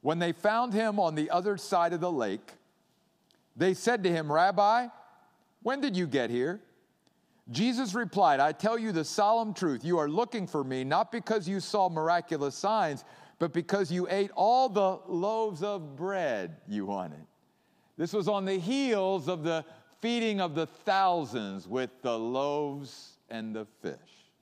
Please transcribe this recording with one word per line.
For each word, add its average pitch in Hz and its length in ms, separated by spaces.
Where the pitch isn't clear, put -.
When 156 180
they 175 140
found 226 420
him 214 260
on 165 140
the 151 160
other 190 260
side 170 360
of 170 80
the 180 100
lake, 113 420
they 180 180
said 220 300
to 180 60
him, 160 200
"Rabbi, 202 580
when 262 180
did 262 160
you 180 100
get 123 240
here?" 139 320
Jesus 226 440
replied, 190 440
"I 147 140
tell 226 260
you 220 140
the 160 120
solemn 214 480
truth, 143 320
you 170 140
are 147 100
looking 208 380
for 147 160
me 131 220
not 165 260
because 220 380
you 196 100
saw 190 300
miraculous 160 680
signs, 190 500
but 170 120
because 175 380
you 180 180
ate 196 280
all 247 320
the 190 300
loaves 202 560
of 165 320
bread 139 720
you 104 180
wanted." 87 400
This 165 160
was 196 160
on 202 160
the 190 140
heels 196 680
of 175 140
the 160 220
feeding 226 400
of 170 140
the 160 120
thousands 123 1000
with 123 240
the 117 140
loaves 139 1000
and 110 260
the 107 120
fish. - 640